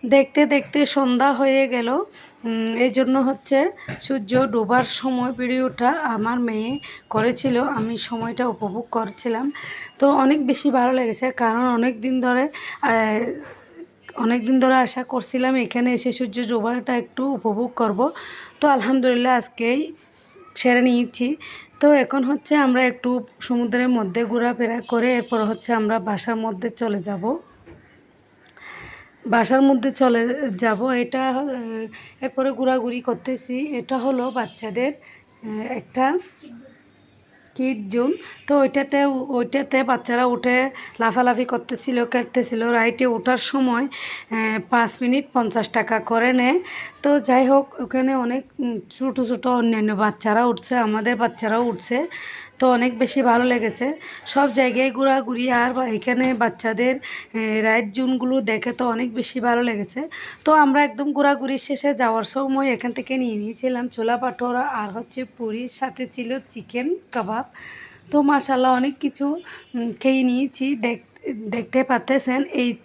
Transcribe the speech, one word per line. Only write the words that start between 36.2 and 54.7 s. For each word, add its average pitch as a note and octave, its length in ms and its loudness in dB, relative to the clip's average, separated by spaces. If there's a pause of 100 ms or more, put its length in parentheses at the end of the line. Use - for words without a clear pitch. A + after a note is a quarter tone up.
কিড B3 340 -4
জোন। A#3+ 240 0 (340)
তো C#4+ 140 4
ওইটাতে, C#4 460 2
ওইটাতে C4 760 0
বাচ্চারা A#3+ 420 0
উঠে B3 460 2 (300)
লাফালাফি A#3+ 440 2
করতেছিল, A#3+ 600 -2
খেলতেছিল। A#3+ 680 -2
রাইডে A#3 340 2
ওঠার B3 320 2
সময়, B3+ 460 0
আহ, A3 760 -4 (100)
পাঁচ A#3 200 4 (100)
মিনিট C4 320 2
পঞ্চাশ A3+ 360 0
টাকা A3 300 0
করে A3+ 340 2
নেয়। B3+ 280 4 (420)
তো C#4+ 180 4
যাই C4 260 4
হোক, C4+ 340 4
ওখানে C4 340 0
অনেক, B3+ 300 -2 (140)
উম, A#3+ 200 -4 (120)
ছোটো B3+ 340 -2
ছোটো B3 300 0
অন্যান্য A3 380 2
বাচ্চারা G#3+ 540 2
উঠছে, A#3+ 300 -2
আমাদের A3 400 0
বাচ্চারাও A3+ 480 0
উঠছে। A#3+ 420 -4 (520)
তো B3+ 140 4
অনেক A#3+ 260 2
বেশি C4 240 0
ভালো A#3+ 220 4
লেগেছে A#3+ 480 0 (340)
সব C4+ 280 2
জায়গায় B3+ 360 2